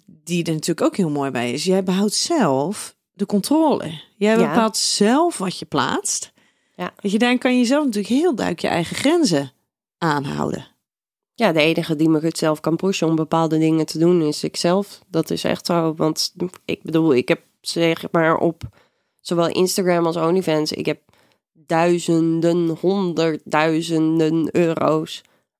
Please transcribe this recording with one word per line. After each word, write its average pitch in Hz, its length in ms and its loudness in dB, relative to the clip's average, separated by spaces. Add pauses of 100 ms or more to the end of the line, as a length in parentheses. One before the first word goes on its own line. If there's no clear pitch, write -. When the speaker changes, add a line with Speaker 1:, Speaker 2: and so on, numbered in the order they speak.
Speaker 1:
die 170 380 -6
er 165 100 -2
natuurlijk 165 340 -2
ook 320 100 -4
heel 175 120 0
mooi 143 220 -2
bij 123 200 -2
is, 143 120 -4
jij 190 200 2
behoudt 190 300 0
zelf 170 840 0 (180)
de 202 120 -8
controle. 214 760 0 (160)
Jij 214 200 2
Speaker 2:
Ja. - 120 4
Speaker 1:
bepaalt 220 280 0
zelf 277 600 0
wat 180 220 -6
je 165 60 -12
plaatst. - 640 -4 (440)
Speaker 2:
Ja. 180 240 -8
Speaker 1:
Weet 196 120 -4
je, 208 80 2
daarin 247 180 2
kan 254 200 2
je 247 80 4
zelf 277 200 2
natuurlijk 208 280 -2
heel 302 220 2
duidelijk 180 260 -4
je - 60 -2
eigen - 280 -2
grenzen 226 560 2 (460)
aanhouden. 143 720 -2 (640)
Speaker 2:
Ja, 214 180 2
de 160 100 2
enige 165 340 0
die 160 140 2
me 156 100 4
het 160 180 -4
zelf 156 220 0
kan 156 160 -2
pushen 185 320 -2
om 160 80 2
bepaalde 160 420 0
dingen 160 280 2
te 160 120 -8
doen 170 240 4
is 151 220 -2
ikzelf. 175 640 -2
Dat 160 220 -2
is 165 140 -6
echt - 220 -2
zo, 165 300 0
want 160 380 -2 (320)
ik - 180 -8
bedoel, 160 320 2
ik 127 120 0
heb 165 140 0 (200)
zeg 165 500 -4
maar 165 260 2
op - 240 -2 (580)
zowel 170 280 -2
Instagram 180 580 0
als 165 100 -2
OnlyFans, 165 560 0
ik - 140 -6
heb 151 140 -4 (540)
duizenden, 165 1300 0
honderdduizenden 160 1800 0
euro's 160 640 -2 (380)